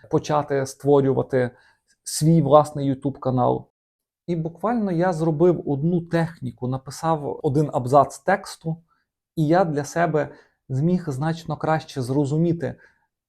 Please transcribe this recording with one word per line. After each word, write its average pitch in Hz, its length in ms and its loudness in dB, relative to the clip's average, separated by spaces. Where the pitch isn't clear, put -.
почати 147 560 0
створювати 135 840 2
свій 160 380 2
власний 139 520 4
YouTube 135 240 -6
канал. 127 500 0
І 170 100 -2
буквально 196 560 -4
я 175 200 0
зробив 160 540 2
одну 151 340 0
техніку, 165 680 -4
написав 139 760 -6
один 151 300 0
абзац 135 460 2
тексту, 180 580 -4
і 156 100 0
я 175 180 4
для 147 200 -4
себе 156 480 -2
зміг 165 380 0
значно 156 500 -4
краще 151 460 -4
зрозуміти, 143 720 0